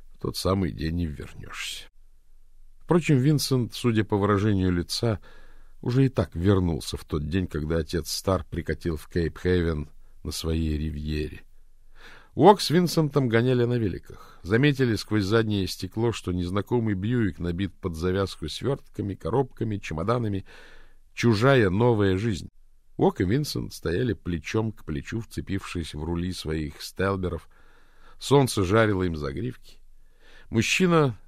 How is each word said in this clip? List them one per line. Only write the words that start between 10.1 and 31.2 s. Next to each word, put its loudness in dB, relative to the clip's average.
на -8
своей -2
ривьере. -6
Уок 8
с -4
Винсентом 2
гоняли 4
на 0
великах. -6
Заметили 4
сквозь 0
заднее 0
стекло, -4
что -6
незнакомый -2
Бьюик -2
набит -2
под -6
завязку -2
свёртками, -6
коробками, -4
чемоданами. -4
Чужая 4
новая 4
жизнь. -2
Уок 2
и 4
Винсент -2
стояли -2
плечом -4
к -18
плечу, -6
вцепившись -6
в -8
рули -2
своих -6
стелберов. -4
Солнце 4
жарило 4
им -2
загривки. -8
Мужчина, 4